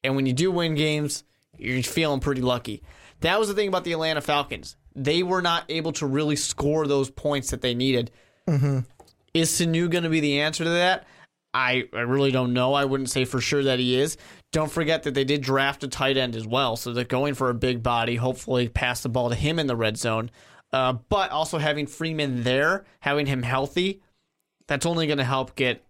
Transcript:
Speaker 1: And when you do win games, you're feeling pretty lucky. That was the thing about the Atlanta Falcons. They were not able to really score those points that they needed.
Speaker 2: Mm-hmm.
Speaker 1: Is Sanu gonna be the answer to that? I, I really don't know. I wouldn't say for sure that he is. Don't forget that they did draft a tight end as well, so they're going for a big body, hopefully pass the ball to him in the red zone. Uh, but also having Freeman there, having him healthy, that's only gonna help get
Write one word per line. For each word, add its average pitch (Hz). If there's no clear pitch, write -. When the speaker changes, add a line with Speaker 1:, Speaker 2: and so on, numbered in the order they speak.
Speaker 1:
And 135
when 135
you 127
do 170
win 170
games, 151
you're 127
feeling 151
pretty 131
lucky. 123
That 180
was 214
the 202
thing 208
about 185
the 170
Atlanta 160
Falcons. 143
They 147
were 185
not 170
able 160
to 151
really 147
score 147
those 139
points 143
that 131
they 123
needed. 123
Speaker 2:
Mm-hmm. 139
Speaker 1:
Is 165
Sanu 170
gonna 170
be 160
the 147
answer 156
to 165
that? 175
I, 127
I 117
really 135
don't 127
know. 127
I 139
wouldn't 135
say 131
for 127
sure 143
that 131
he 127
is. 151
Don't 156
forget 160
that 143
they 139
did 143
draft 135
a 143
tight 135
end 123
as 110
well, 123
so 120
they're 120
going 131
for 131
a 123
big 123
body, 120
hopefully 123
pass 123
the 131
ball 120
to 120
him 156
in 147
the 123
red 110
zone. 113
Uh, 127
but 196
also 160
having 147
Freeman 147
there, 147
having 147
him 131
healthy, 147
that's 143
only 165
gonna 143
help 131
get 127